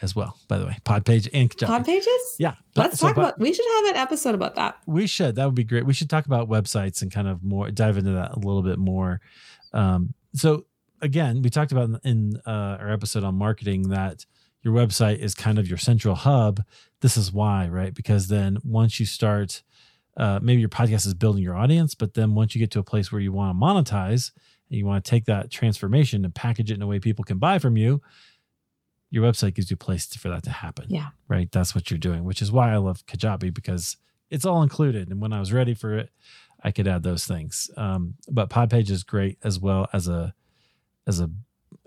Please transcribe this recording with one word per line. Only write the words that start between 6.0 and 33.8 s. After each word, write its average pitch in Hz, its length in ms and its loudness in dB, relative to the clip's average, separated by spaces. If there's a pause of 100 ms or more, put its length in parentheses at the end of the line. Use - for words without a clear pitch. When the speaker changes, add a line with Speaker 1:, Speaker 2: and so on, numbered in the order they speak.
Speaker 1:
talk 156 160 0
about 120 200 0
websites 107 540 0
and 95 100 -4
kind 101 160 -2
of 92 160 -4
more, 98 280 -2
dive 104 260 2
into 98 140 0
that 90 220 -2
a 113 60 -6
little 98 220 0
bit 92 160 0
more. 92 420 0 (540)
Um, 92 400 0 (220)
so 156 300 2 (360)
again, 139 400 0
we 123 80 0
talked 147 220 0
about 123 180 2
in, 113 140 -4
in, 110 420 0
uh, 104 340 -4
our 104 120 -6
episode 107 320 -4
on 95 100 -2
marketing 98 560 0
that 95 380 -4 (340)
your 113 140 2
website 110 420 4
is 101 160 -4
kind 107 240 2
of 98 100 2
your 87 120 -4
central 110 340 2
hub. 107 480 2 (400)
This 123 160 4
is 95 160 0
why, 101 340 2
right? 92 280 -4
Because 98 320 2
then 98 360 2
once 113 360 2
you 107 80 0
start, 104 560 -2 (540)
uh, 101 240 0
maybe 123 200 4
your 107 80 2
podcast 110 360 2
is 98 80 -2
building 98 300 2
your 90 140 -2
audience, 151 360 2
but 104 200 -4
then 107 220 2
once 110 200 2
you 113 40 -2
get 113 120 0
to - 80 -2
a 95 40 0
place 104 280 -2
where 107 80 -4
you 98 140 -2
wanna 95 200 0
monetize 117 760 2 (380)
and 123 100 -4
you 101 60 0
wanna 98 160 0
take 117 240 2
that 101 260 -2
transformation 110 720 2
and 87 100 -2
package 113 380 -2
it 107 40 -4
in 98 60 -6
a 101 60 -4
way 101 140 -2
people 107 240 -2
can 95 120 -4
buy 170 220 2
from 123 160 2
you, 120 260 2 (1080)
your 110 200 0
website 101 260 0
gives 95 140 -2
you 92 60 -4
a - 20 -2
place 92 300 -4
to, - 120 -16
for - 100 -8
that 85 140 -6
to - 60 -8
happen. - 400 -12
Speaker 2:
Yeah. 151 200 -4 (180)
Speaker 1:
Right. 87 240 -2
That's 90 240 0
what - 160 -4
you're 85 60 -2
doing, 85 260 -4
which 92 180 -6
is 101 100 -2
why 120 220 4
I 107 40 2
love 95 280 -2
Kajabi, 92 480 -4
because 90 440 -6 (320)